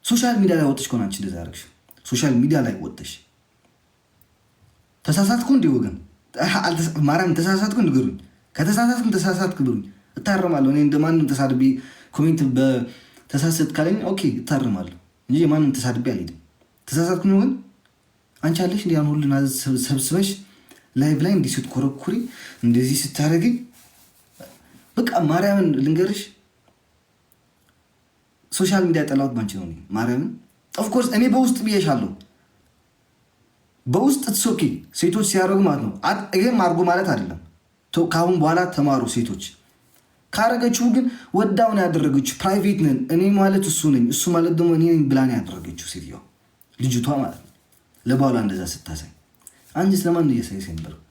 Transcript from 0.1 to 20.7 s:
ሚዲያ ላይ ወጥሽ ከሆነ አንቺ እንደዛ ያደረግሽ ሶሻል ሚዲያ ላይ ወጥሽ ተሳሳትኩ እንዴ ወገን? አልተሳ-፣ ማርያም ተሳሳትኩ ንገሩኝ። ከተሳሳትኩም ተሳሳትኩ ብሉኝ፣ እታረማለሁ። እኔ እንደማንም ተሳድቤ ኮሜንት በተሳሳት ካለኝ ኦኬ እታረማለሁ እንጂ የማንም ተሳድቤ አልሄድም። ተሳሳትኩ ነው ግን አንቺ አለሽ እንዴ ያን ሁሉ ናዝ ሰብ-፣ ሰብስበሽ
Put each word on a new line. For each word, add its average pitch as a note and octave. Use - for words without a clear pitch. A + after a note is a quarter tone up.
ሚዲያ F#3
ላይ D3+
ወጥሽ C3+
ከሆነ A#2
አንቺ G2
እንደዛ F#2+
ያደረግሽ E2+
ሶሻል C3
ሚዲያ C#3+
ላይ A2
ወጥሽ -
ተሳሳትኩ G3
እንዴ B3+
ወገን? A#2
አልተሳ-፣ E3
ማርያም D#3+
ተሳሳትኩ F#3+
ንገሩኝ። C3
ከተሳሳትኩም A3+
ተሳሳትኩ F#3
ብሉኝ፣ A#2
እታረማለሁ። E3+
እኔ C#3+
እንደማንም D3+
ተሳድቤ C3
ኮሜንት D#3
በተሳሳት C3+
ካለኝ F3
ኦኬ G3
እታረማለሁ G#2+
እንጂ C3+
የማንም D3+
ተሳድቤ B2
አልሄድም። F2+
ተሳሳትኩ E3+
ነው G3
ግን B3+
አንቺ E3
አለሽ F#3
እንዴ E3+
ያን D3+
ሁሉ D3
ናዝ C#3
ሰብ-፣ B2+
ሰብስበሽ D3+